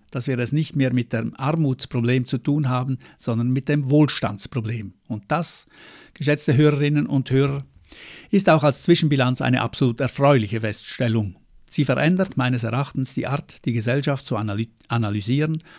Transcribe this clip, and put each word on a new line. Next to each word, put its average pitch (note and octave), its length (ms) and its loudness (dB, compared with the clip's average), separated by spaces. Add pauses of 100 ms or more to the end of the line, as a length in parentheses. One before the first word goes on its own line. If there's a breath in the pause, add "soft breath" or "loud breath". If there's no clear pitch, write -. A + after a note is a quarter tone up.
dass C3 180 -8
wir C3 120 -2
es A#2+ 120 -4
nicht D3+ 240 -2
mehr C3+ 160 2
mit B2 220 -2
dem A2+ 240 -4
Armutsproblem C3 880 0
zu B2+ 120 -2
tun C#3+ 280 0
haben, B2+ 300 -2 (200 loud breath)
sondern A#2 340 0
mit C3+ 180 -2
dem D3 200 0
Wohlstandsproblem. A2+ 1080 0 (120)
Und G#2+ 220 -8
das, - 380 -4 (480 loud breath)
geschätzte D3 420 0
Hörerinnen D3 480 4
und C3+ 260 -2
Hörer, C#3 320 0 (640 loud breath)
ist G3 200 2
auch D#3 160 6
als - 180 0
Zwischenbilanz C#3 560 2
eine B2 220 2
absolut A#2+ 400 0
erfreuliche B2 580 2
Feststellung. A2 760 -2 (320)
Sie C#3+ 160 0
verändert D#3+ 500 2
meines B2 280 0
Erachtens C3 500 -4
die - 140 -4
Art, - 360 -8
die B2 80 -2
Gesellschaft C3 560 -2
zu - 80 -2
analy-, G#2+ 320 -4 (220)
analysieren A#2 760 0 (160 loud breath)